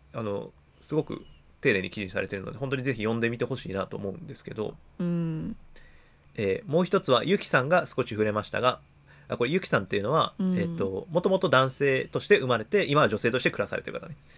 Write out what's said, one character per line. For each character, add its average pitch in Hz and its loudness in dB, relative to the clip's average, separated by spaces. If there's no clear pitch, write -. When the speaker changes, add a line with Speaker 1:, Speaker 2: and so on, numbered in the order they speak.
Speaker 1:
あ 117 -6
の、 101 -6
す - -12
ご 151 0
く - -10
丁 131 4
寧 95 2
に 92 -4
記 107 -8
事 98 -6
に 92 -10
さ 98 -2
れ 98 -2
て 101 -6
い 98 -4
る 92 -10
の - -8
で、 107 -10
本 131 -4
当 139 -2
に 131 -2
ぜ 131 0
ひ 107 -6
読 110 2
ん 117 0
で 117 2
み 117 -4
て 123 0
ほ 131 -4
し - -8
い 95 -6
な 95 -2
と - -8
思 98 -6
う 95 -6
ん - -14
で - -12
す - -16
け - -10
ど。 107 -6
Speaker 2:
う - -4
ん。 170 -2
Speaker 1:
え 98 0
ー、 131 -6
も 165 4
う 185 2
一 196 2
つ - 0
は、 117 6
ゆ 190 2
き - -4
さ 135 4
ん 131 -2
が 175 4
少 - -2
し - -14
触 107 0
れ 107 0
ま 104 -2
し - -16
た 104 -4
が、 123 2
あ、 - -6
こ 120 0
れ 123 0
ゆ 170 0
き - -8
さ 135 2
ん 101 -4
っ - -12
て - -4
い 101 0
う - -4
の 110 -2
は、 151 2
Speaker 2:
う - 0
ん。 185 0
Speaker 1:
え 175 0
っ - -2
と、 190 -4
も 170 0
と 196 4
も 190 2
と 185 2
男 131 6
性 135 0
と - -4
し - -12
て 202 8
生 135 0
ま 120 4
れ 110 -2
て、 202 2
今 143 4
は 127 6
女 104 -2
性 117 2
と 107 2
し - -8
て 131 4
暮 - -2
ら 101 -8
さ - -6
れ - -6
て - -10
い - -10
る - -6
方 - -14
ね。 147 -14